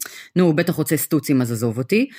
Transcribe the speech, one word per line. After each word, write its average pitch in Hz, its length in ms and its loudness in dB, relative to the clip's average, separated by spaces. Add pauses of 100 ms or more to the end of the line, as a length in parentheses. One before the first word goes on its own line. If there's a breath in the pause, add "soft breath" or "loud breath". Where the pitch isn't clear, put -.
(360 loud breath)
נו, 180 80 4
הוא 160 100 4
בטח 170 200 0
רוצה 156 220 -2
סטוצים, 139 460 0
אז 120 100 -2
עזוב 113 260 -2
אותי, 208 300 0 (100)